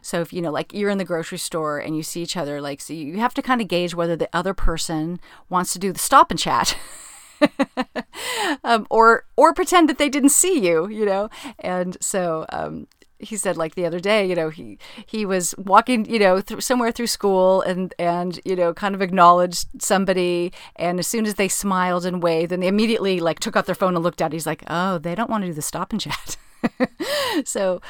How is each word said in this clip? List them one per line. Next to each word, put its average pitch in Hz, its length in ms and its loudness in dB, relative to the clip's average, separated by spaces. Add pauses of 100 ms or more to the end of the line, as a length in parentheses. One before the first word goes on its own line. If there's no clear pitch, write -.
So - 180 -4
if, 165 140 -6
you 180 80 -6
know, 165 100 -4
like, 147 220 -4
you're 202 160 -2
in 202 80 0
the 190 80 -4
grocery 170 320 -6
store 156 400 -4
and 156 180 -6
you 156 60 -4
see 170 220 -8
each - 120 -8
other, 143 240 -4
like, 143 220 -8
so - 100 -14
you 156 280 -8
have 240 160 -2
to 277 80 -4
kinda 247 200 0
gauge 175 300 -2
whether 170 220 -2
the 160 180 -4
other 180 220 -2
person 165 640 0 (260)
wants 180 260 0
to 185 60 -8
do 185 140 -2
the - 60 -8
stop - 320 6
and 170 80 -2
chat - 360 0 (640)
<laughs> - 1200 -4
um, 233 260 0
or, 226 360 6 (120)
or 311 160 8
pretend 349 360 4
that 302 100 -2
they 294 100 2
didn't 277 200 4
see 349 300 4
you, 170 300 2
you 214 160 -2
know? 202 240 0 (300)
And 185 420 -4
so, 170 480 -2
um, 156 380 -8 (340)
he 220 140 -12
said, 185 220 -2
like, 160 180 -4
the 180 100 -2
other 170 140 -4
day, 202 260 2
you 185 80 -2
know, 165 140 0
he, 156 320 -14 (260)
he 220 200 -4
was 185 320 -2
walking, 208 520 2
you 226 80 0
know, 190 220 4
thr-, 202 220 -8
somewhere 247 280 0
through 233 180 -4
school 190 560 4
and, 185 360 -4
and, 175 460 -2
you 190 100 -2
know, 175 180 2
kind 196 220 -4
of 190 60 -6
acknowledged 180 640 6 (140)
somebody. 180 720 0 (240)
And 175 220 -2
as 170 80 -4
soon 220 180 -2
as 208 80 -2
they 196 160 0
smiled 180 560 0
and 180 180 -2
waved, 170 300 2
and 180 100 -2
they 175 40 2
immediately, 202 520 2
like, 160 200 0
took 214 180 -4
out 190 80 2
their 180 100 -2
phone 185 180 2
and 170 120 0
looked 170 160 -2
at 160 100 0
it, 156 40 -4
he's 160 120 -6
like, - 220 -4
"Oh, 180 300 -2
they 170 160 -6
don't 226 140 -2
wanna 208 180 -2
do 175 60 -4
the 147 80 -6
stop 160 300 -6
and 214 80 -2
chat." - 380 -8 (260)
<laughs> - 240 -2 (560)
So, 185 460 -2